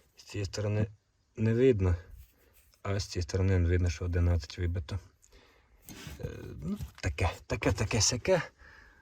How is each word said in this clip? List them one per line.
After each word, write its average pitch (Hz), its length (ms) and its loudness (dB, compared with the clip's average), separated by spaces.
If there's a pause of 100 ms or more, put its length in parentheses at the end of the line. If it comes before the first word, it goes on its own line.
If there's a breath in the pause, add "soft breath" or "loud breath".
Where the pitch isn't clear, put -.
(160 loud breath)
З - 60 -20
цієї 104 220 -6
сторони 104 420 -2 (500)
не 110 180 2
видно, 107 420 6 (840 soft breath)
а 98 180 -2
з - 60 -6
цієї - 160 -6
сторони 92 360 2
не 87 100 4
видно, 90 220 2
що - 140 -6
одинадцять 87 540 0
вибито. 90 400 -4 (1200 loud breath)
Е, - 60 -8 (360)
ну, 196 160 -6 (220)
таке, - 300 0 (160)
таке, 123 260 0
таке, 110 280 0
сяке. 160 420 2 (600 loud breath)